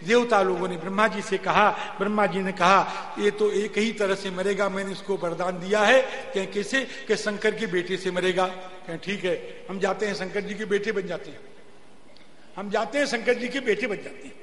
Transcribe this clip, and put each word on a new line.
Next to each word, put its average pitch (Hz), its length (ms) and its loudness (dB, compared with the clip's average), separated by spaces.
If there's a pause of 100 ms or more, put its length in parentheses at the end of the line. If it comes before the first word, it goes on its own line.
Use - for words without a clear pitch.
देवता 226 380 6
लोगों 185 260 0
ने 175 80 -4
ब्रह्मा 196 320 2
जी 196 140 -2
से 190 160 -2
कहा, 190 320 6
ब्रह्मा 208 560 0
जी 180 120 0
ने 190 140 0
कहा, 190 680 4
"ये 208 120 4
तो 208 200 0
एक 202 280 0
ही 220 140 2
तरह 196 220 2
से 196 160 -4
मरेगा, 196 380 0
मैंने 190 240 -4
इसको 190 240 -4
वरदान 175 440 -2
दिया 196 200 2
है।" 247 220 8
कहें, - 500 -4
"कैसे?" 226 320 0
कि - 320 -2
"शंकर 208 380 0
के 202 120 -4
बेटे 180 300 -2
से 185 140 -4
मरेगा।" 180 360 2
कहें, - 520 -10
"ठीक 185 260 -6
है, - 460 -4
हम 190 80 -6
जाते 196 280 0
हैं, 196 80 -2
शंकर 190 260 -4
जी 190 140 -8
के 208 100 -6
बेटे 202 280 0
बन 196 100 -2
जाते 165 280 -8
हैं, - 100 -14 (1160)
हम 196 140 -8
जाते 220 280 0
हैं, 285 80 4
शंकर 240 280 2
जी 240 140 -2
के 262 120 -2
बेटे 214 260 2
बन 202 100 -2
जाते - 320 -12
हैं।" - 140 -14